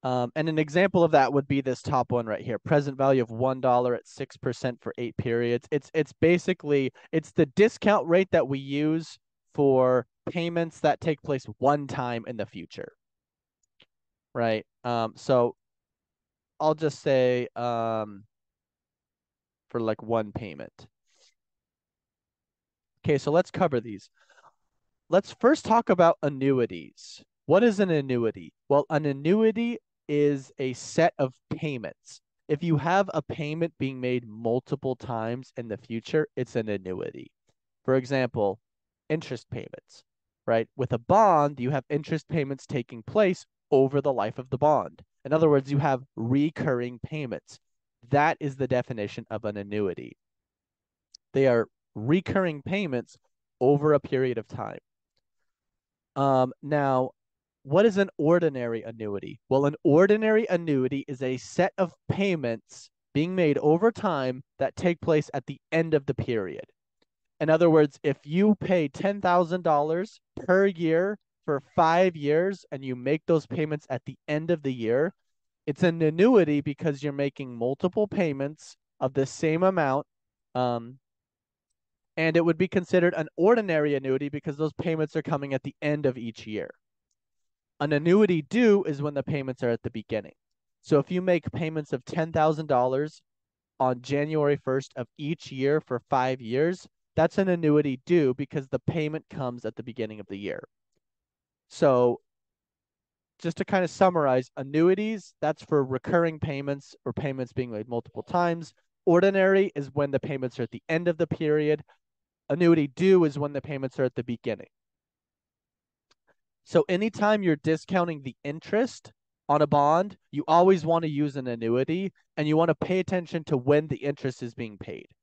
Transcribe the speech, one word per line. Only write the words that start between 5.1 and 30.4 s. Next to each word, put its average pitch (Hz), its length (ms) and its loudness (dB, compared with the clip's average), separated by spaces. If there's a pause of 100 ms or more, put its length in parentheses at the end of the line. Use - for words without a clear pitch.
periods. 120 540 -2
It's, 147 240 -4
it's 156 260 -2
basically, 156 720 2 (200)
it's 160 200 -4
the 160 160 2
discount 196 600 2
rate 180 240 4
that 156 160 4
we 135 120 -4
use 151 580 -2 (380)
for 127 500 4 (240)
payments 170 520 -4
that 151 200 2
take 160 220 -4
place 135 220 -4 (120)
one 143 300 2
time 120 400 -6
in 120 100 -12
the 104 80 -6
future, - 460 -14 (1400)
right? 113 280 0 (200)
Um, 117 320 -4
so 123 400 2 (1040)
I'll 156 160 2
just 151 260 -4
say, 127 540 2
um, 113 680 -4 (1500)
for, 120 80 -6
like, 110 240 -4
one 110 280 -2
payment. 71 540 -14 (2250)
Okay, 147 140 2
so 147 140 -2
let's 170 180 2
cover 147 320 -2
these. 104 300 -14 (1000)
Let's 180 300 0
first 277 260 4
talk 226 240 2
about 170 320 4
annuities. 131 1000 -2 (240)
What 185 160 6
is 214 160 2
an 196 100 2
annuity? 120 640 -2 (160)
Well, 143 220 4
an 151 160 0
annuity 214 720 0 (280)
is 147 520 0